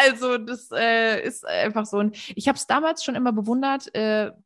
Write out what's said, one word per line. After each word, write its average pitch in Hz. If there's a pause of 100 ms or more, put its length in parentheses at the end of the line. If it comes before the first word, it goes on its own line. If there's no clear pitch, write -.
Also 247
das, 233
äh, 226
ist -
einfach 214
so. 202
Und 208 (180)
ich -
hab's 277
damals 320
schon 262
immer 247
bewundert, 254
äh, 214 (140)